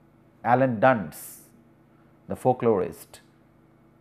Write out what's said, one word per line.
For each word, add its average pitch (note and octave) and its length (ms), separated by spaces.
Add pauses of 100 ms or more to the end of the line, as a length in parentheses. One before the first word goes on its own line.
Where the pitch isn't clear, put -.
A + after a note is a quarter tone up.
(440)
Alan B2 360
Duntz, A2+ 640 (840)
the F#2+ 60
folklorist, A2+ 840 (800)